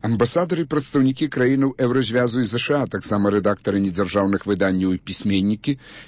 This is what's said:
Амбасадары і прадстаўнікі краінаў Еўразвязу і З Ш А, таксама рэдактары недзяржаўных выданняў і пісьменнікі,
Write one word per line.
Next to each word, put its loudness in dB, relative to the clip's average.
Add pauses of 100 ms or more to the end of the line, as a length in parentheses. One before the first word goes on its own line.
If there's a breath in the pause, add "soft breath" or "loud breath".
Амбасадары 0
і -10
прадстаўнікі 0
краінаў 2
Еўразвязу 0
і 0
З -4
Ш 0
А, -2
таксама 0
рэдактары 0
недзяржаўных 0
выданняў 2
і -6
пісьменнікі, -2 (300 loud breath)